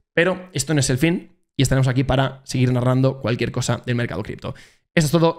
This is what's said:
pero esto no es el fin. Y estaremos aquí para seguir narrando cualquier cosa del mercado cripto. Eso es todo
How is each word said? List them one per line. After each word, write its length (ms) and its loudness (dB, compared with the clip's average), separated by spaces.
pero 380 0
esto 220 -4
no 80 4
es 80 2
el 80 2
fin. 400 -2
Y 60 0
estaremos 260 2
aquí 160 0
para 420 -2
seguir 280 0
narrando 480 0
cualquier 300 -2
cosa 340 -4
del 80 -4
mercado 300 -4
cripto. 320 -12
Eso 100 4
es 60 -2
todo 280 2